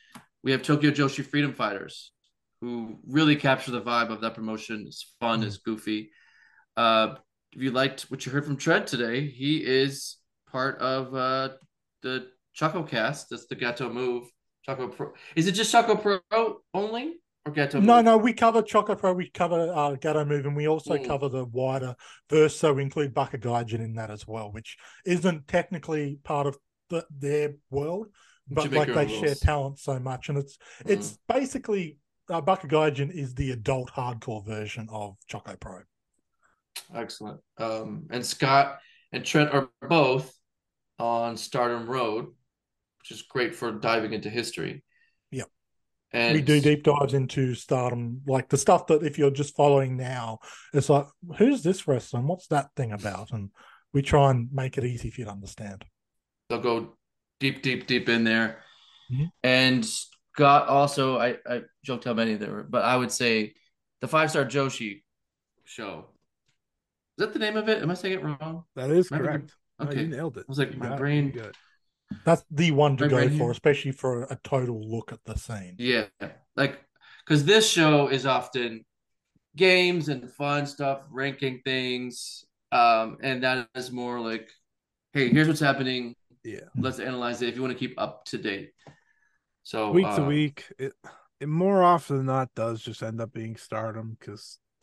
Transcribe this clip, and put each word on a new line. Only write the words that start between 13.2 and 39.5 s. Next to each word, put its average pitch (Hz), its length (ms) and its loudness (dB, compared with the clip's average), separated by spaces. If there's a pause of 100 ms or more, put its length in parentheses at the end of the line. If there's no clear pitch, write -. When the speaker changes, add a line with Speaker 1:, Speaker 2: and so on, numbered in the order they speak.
Speaker 1:
That's - 180 -12
the - 80 -8
Gato 120 360 -4
Move. 123 360 -4 (360)
Choco 131 240 -8
Pro. - 260 -12 (220)
Is 165 120 2
it 196 60 0
just 208 180 -2
Choco 226 240 6
Pro 208 680 -2 (120)
only 226 460 -6 (260)
or 147 60 -8
Gato 143 280 0
Speaker 2:
No, 226 180 8
Speaker 1:
Move? 226 80 8
Speaker 2:
no, 226 120 8
we 226 160 2
cover 226 280 4
Choco 208 340 2
Pro, 185 180 2
we 180 160 -6
cover, 170 440 0
uh, 147 220 0
Gato 151 300 0
Move, 143 200 -2
and 143 100 -4
we 147 120 -2
also 156 300 0
Speaker 1:
Mm. 135 80 -4
Speaker 2:
cover 139 240 -2
the 127 160 -6
wider 127 500 -4 (340)
verse, 151 260 4
so 156 180 2
we 135 100 -2
include 139 300 -4
Bakugaijin 120 680 -4
in 113 160 -8
that 110 160 -10
as 104 160 -14
well, 107 240 -10
which 107 260 -16 (280)
isn't 170 420 0
technically 156 760 -4
part 143 240 0
of 139 100 -4 (320)
the, 165 200 -4
their 147 460 -2 (160)
world, 165 360 -4 (400)
Speaker 1:
You 120 80 -6
Speaker 2:
but, 156 80 0
Speaker 1:
should 143 80 -2
make 135 80 4
Speaker 2:
like, 147 100 2
Speaker 1:
your 117 80 0
Speaker 2:
they 147 60 4
Speaker 1:
own 139 60 -2
Speaker 2:
share - 200 0
Speaker 1:
rules. 135 100 -2
Speaker 2:
talent 139 400 0
so 135 200 -4
much, 127 300 -8
and 143 80 -2
it's, 139 200 -8 (280)
it's 208 280 0
Speaker 1:
Mm. - 40 -20 (100)
Speaker 2:
basically, 233 720 -4 (320)
uh, 165 120 -2
Bakugaijin 151 720 2
is 139 220 -8
the 131 180 -4
adult 127 400 -4
hardcore 117 540 -8
version 107 460 -8
of 104 260 -10 (100)
Choco 104 280 -14
Pro. 92 260 -16 (1120)
Speaker 1:
Excellent. 110 480 -12 (160)
Um, 110 520 -6
and 120 160 -6
Scott 139 540 2 (320)
and 123 140 -8
Trent 151 280 4